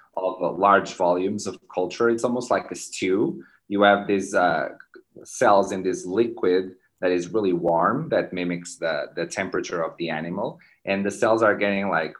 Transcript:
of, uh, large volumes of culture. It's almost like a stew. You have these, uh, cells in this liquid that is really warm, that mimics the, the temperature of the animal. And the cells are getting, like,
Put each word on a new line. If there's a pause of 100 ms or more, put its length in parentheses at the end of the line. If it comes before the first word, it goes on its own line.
(160)
of,
uh,
large
volumes
of (160)
culture.
It's
almost
like
a
stew. (240)
You
have
these,
uh, (540)
cells
in
this
liquid (260)
that
is
really
warm,
that
mimics
the, (100)
the
temperature
of
the
animal. (260)
And
the
cells
are
getting,
like,